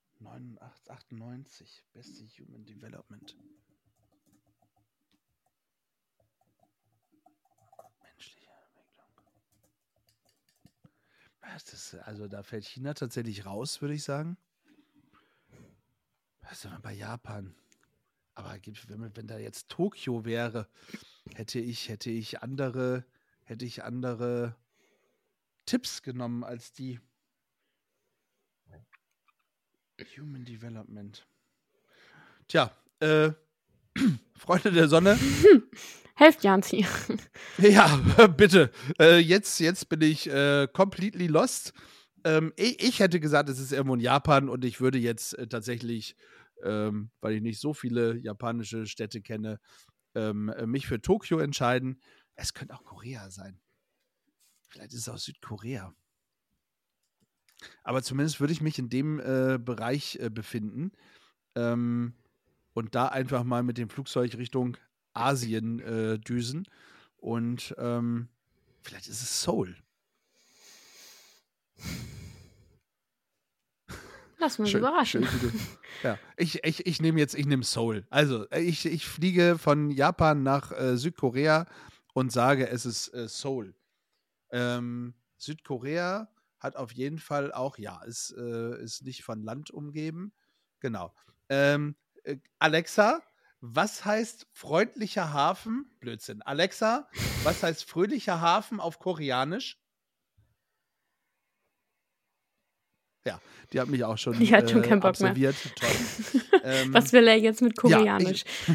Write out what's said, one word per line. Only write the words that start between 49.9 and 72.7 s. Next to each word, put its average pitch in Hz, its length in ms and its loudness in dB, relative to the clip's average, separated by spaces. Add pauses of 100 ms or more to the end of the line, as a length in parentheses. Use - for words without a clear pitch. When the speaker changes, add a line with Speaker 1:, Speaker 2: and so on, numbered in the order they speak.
Speaker 1:
ähm, 107 360 -4
äh, 117 160 -8
mich 131 200 -4
für 117 140 -6
Tokio 175 380 -2
entscheiden. 131 640 -2 (340)
Es - 200 -10
könnte - 200 -16
auch - 100 -20
Korea 101 460 -16
sein. 95 300 -20 (1080)
Vielleicht 113 240 -20
ist 120 80 -14
es 110 80 -10
auch 113 100 -12
Südkorea. 104 760 -12 (1900)
Aber 127 200 -2
zumindest 143 380 -4
würde 143 120 0
ich 160 80 -4
mich 151 180 -4
in 123 120 -6
dem, 147 300 -2
äh, 131 380 0
Bereich, 120 600 -6
äh, 117 100 -6
befinden, 113 640 -8 (600)
ähm, 120 600 -2 (600)
und 113 200 -8
da 127 140 2
einfach 127 360 -2
mal 123 180 0
mit 123 160 -4
dem 117 100 -6
Flugzeug 123 480 -4
Richtung 123 400 -6 (380)
Asien, 117 640 -2
äh, 110 380 -4
düsen. 120 480 -6 (500)
Und, 117 640 -6
ähm, 120 500 -4 (540)
vielleicht - 260 -20
ist 107 140 -12
es - 200 -6
Seoul. 101 320 -2 (4000)